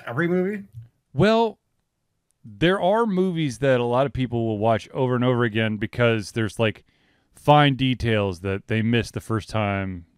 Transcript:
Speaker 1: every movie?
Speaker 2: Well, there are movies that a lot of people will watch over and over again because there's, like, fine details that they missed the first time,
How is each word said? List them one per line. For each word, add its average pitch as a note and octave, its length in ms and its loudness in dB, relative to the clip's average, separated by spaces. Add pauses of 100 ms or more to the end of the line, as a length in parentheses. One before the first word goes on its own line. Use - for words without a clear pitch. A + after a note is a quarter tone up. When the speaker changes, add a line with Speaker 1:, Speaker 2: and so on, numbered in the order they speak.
Speaker 1:
every C#3 220 -4
movie? F#3 360 -2 (500)
Speaker 2:
Well, A3 460 2 (840)
there D#3 380 0
are G#3 240 2
movies F3 540 -2
that C3 200 2
a A#2+ 60 0
lot A#2+ 200 0
of B2 80 -6
people A#2+ 320 -2
will A2 140 -2
watch A2 300 0
over B2+ 260 -2
and B2 80 0
over B2 200 2
again A2 340 0
because A2+ 560 -2
there's, A2 260 -4
like, A2 260 -2 (500)
fine D3 400 4
details A2 680 -2
that G2 260 -6
they A2 140 0
missed A2+ 320 0
the - 80 -8
first - 280 -4
time, G2 560 -4 (120)